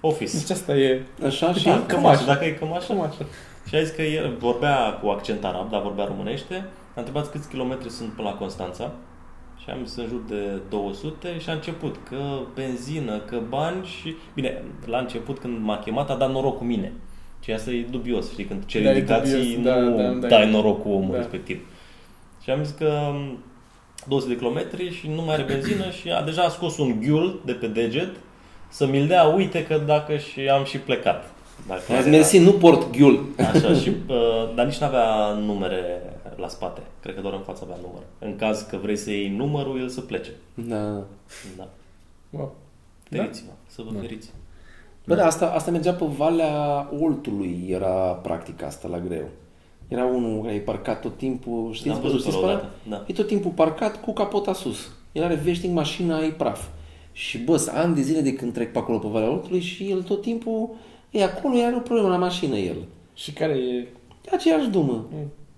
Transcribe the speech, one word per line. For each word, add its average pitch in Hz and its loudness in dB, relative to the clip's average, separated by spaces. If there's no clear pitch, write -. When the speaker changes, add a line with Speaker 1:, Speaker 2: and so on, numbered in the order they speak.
Speaker 1:
office. 156 0
Speaker 2:
Deci 151 -4
asta 165 0
e 131 4
Speaker 3:
Așa, 165 2
și 190 0
Speaker 1:
Da, 165 6
Speaker 2:
cămașă. 127 4
Speaker 1:
cămașă, 143 6
dacă 139 2
e 160 2
cămașă. 165 -4
Speaker 2:
Cămașă. 156 -4
Speaker 1:
Și - -8
a 156 4
zis 156 -4
că 160 -4
el 151 -2
vorbea 120 2
cu 104 0
accent 101 -2
arab, 95 -4
dar 104 -2
vorbea 101 -4
românește. 101 -6
A - -10
întrebat 139 -6
câți 147 -12
kilometri 131 -6
sunt 113 -10
până 107 -6
la 101 -6
Constanța. 95 -8
Și - -14
am 131 -8
zis - -12
în 120 -6
jur 120 -6
de 101 -6
două 101 -4
sute 160 -10
și 156 -10
a - -2
început 156 -8
că 131 -8
benzină, 127 -6
că 117 -6
bani 165 -2
și... 165 -10
Bine, - -4
la 117 -2
început 123 -6
când 117 -6
m-a 107 0
chemat 139 -4
a 139 0
dat 131 2
noroc 131 0
cu 120 -8
mine. 113 -2
Și - -6
asta 110 -4
e 120 -2
dubios, 117 -2
știi, 101 -8
când 98 -8
ceri 110 0
Speaker 2:
Da, 107 8
e - 6
Speaker 1:
indicații, 123 2
Speaker 2:
dubios, 123 2
da, 123 4
Speaker 1:
nu 120 4
Speaker 2:
da, 107 4
da, 123 0
Speaker 1:
dai 110 10
Speaker 2:
da. 107 4
Speaker 1:
noroc 107 4
cu 104 -4
omul 95 2
Speaker 2:
Da. - -2
Speaker 1:
respectiv. 92 -6
Și - -6
am 143 0
zis 147 -8
că, 156 2
mm, 139 -6
două 135 4
sute 117 -2
de 117 -2
kilometri 165 -4
și 151 -10
nu 160 -4
mai 156 0
are 147 0
benzină 139 -2
și - -10
a, 170 0
deja 160 0
a 170 4
scos 165 -4
un 123 2
ghiul 156 2
de 131 -2
pe 113 -4
deget 117 0
să - 0
mi-l 139 4
dea, 175 8
uite 170 4
că 156 2
dacă 151 2
și 143 -8
am 139 4
și 139 -6
plecat. - 0
Dacă 92 -6
Speaker 3:
Azi, - -4
Speaker 1:
era 131 6
Speaker 3:
mersi, 156 10
nu 180 12
port 165 10
ghiul. 131 10
Speaker 1:
Așa, - 6
și, - 4
uh, 117 2
dar 123 4
nici 139 -4
n-avea 113 2
numere 92 -2
la 87 -8
spate. - -8
Cred 92 -10
că 98 -10
doar 98 -4
în 95 -6
față 92 -10
avea 87 -12
număr. 87 -14
În 104 -8
caz 107 0
că 101 -6
vrei 104 -2
să 104 -6
iei 101 -2
numărul, 135 -2
el 127 -4
să 127 -8
plece. - -8
Speaker 3:
Da. 113 -4
Speaker 1:
Da. 95 -14
Speaker 2:
Wow. 147 -10
Speaker 1:
Feriți-vă, - -6
Speaker 2:
Da? 92 -20
Speaker 1:
să - -16
vă 110 -12
Speaker 4:
Da. 101 -6
Speaker 1:
feriți. 113 -12
Speaker 3:
Bă, 170 4
da, 175 6
asta, 160 2
asta 160 0
mergea 170 2
pe 175 -2
Valea 147 2
Oltului, 101 -2
era 92 0
practica 85 -6
asta 73 -10
la 87 -4
greu. 85 -6
Era 123 0
unul 117 0
care 110 -4
e 104 -2
parcat - -4
tot 113 -8
timpul, 120 -4
știți, 113 -4
Speaker 1:
Am 120 -4
văzut 139 0
Speaker 3:
știți - -2
Speaker 1:
o 92 0
Speaker 3:
pe 92 2
ăla? 101 2
Speaker 1:
dată, - -6
da. 104 -8
Speaker 3:
E - -8
tot 208 0
timpul 180 0
parcat 165 0
cu 214 -6
capota 202 -2
sus. - -8
El 151 -2
are 175 2
veșnic, 175 -2
mașina 160 0
e 160 0
praf. 131 -2
Și, - -8
bă, 143 2
sunt - 0
ani 170 2
de 147 2
zile 156 2
de 135 2
când 120 -6
trec 117 -4
pe 131 0
acolo, 113 0
pe 107 -4
Valea 110 2
Oltului, 180 -2
și 190 -6
el 185 0
tot 202 -2
timpul 226 -4
e 208 0
acolo, 247 -2
are 240 0
o 240 -2
problemă 233 2
la 202 4
mașină, 175 0
el. 92 -2
Speaker 2:
Și - -14
care 156 -2
e? 127 0
Speaker 3:
E - -10
aceeași 320 2
dumă. 139 0
Speaker 2:
Mm. 147 -8